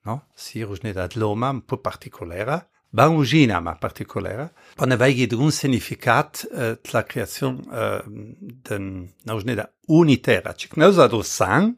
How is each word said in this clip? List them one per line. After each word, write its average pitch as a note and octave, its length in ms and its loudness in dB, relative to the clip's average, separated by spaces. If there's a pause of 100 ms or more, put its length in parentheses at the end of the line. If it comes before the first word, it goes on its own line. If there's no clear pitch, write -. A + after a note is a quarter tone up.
no? A#2 300 -10
Si - 280 -12
ružne G2+ 300 -8
da F#2 140 -4
dloma, A2 440 -2
un C3 160 -8
po' B2+ 100 -6
particolare, G#2 920 -8 (180)
ban C#3 260 4
užina, B2+ 460 2
ma E2+ 160 -8
particolare. G#2 800 -10 (200)
Pa - 120 -2
ne B2+ 100 2
vegi B2+ 300 4
d'un A#2+ 240 2
significat, C3 1000 -2
eh, A#2 300 -6 (100)
la A2+ 140 0
creazione, B2+ 680 -6
eh, G#2+ 360 -4
den, G#2 1040 -12 (120)
na A2 100 -8
ružne A2 200 -4
da - 160 -6 (180)
unitera. C3+ 640 4
Cik - 220 -14
ne D#3+ 160 8
za F3+ 140 8
do A2+ 140 2
san C#3 580 0